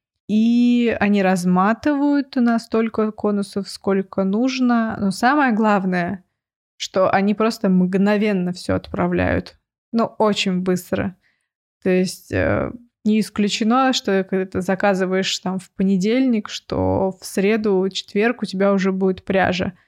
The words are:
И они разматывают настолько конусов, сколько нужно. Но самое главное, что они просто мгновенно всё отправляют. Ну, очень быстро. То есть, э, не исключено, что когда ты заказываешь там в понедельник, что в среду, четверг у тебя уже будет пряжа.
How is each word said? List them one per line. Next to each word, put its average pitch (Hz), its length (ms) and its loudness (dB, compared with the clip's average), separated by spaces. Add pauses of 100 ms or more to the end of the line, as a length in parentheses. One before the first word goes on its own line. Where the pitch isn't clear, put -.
(280)
И 233 680 2
они 202 240 2
разматывают 226 1120 2
настолько 226 760 0
конусов, 202 560 -4
сколько 196 560 -2
нужно. 240 720 0
Но 196 140 -2
самое 262 400 2
главное, 190 720 0 (520)
что - 360 0
они 196 220 2
просто 220 340 -2
мгновенно 190 840 0
всё 185 220 -6
отправляют. 180 840 -4 (340)
Ну, 226 120 0 (140)
очень 202 440 0
быстро. 185 540 -4 (640)
То 190 80 0
есть, 185 420 -2
э, - 400 0 (320)
не 214 160 2
исключено, 220 720 0
что 196 360 0
когда 190 180 -2
ты 190 160 -6
заказываешь 190 760 0
там 185 220 -6
в - 100 -16
понедельник, 214 760 0
что 185 720 -2
в - 40 -18
среду, 196 680 0
четверг 226 500 -2
у 196 40 -4
тебя 196 260 0
уже 190 180 0
будет 190 340 -2
пряжа. 185 500 0 (140)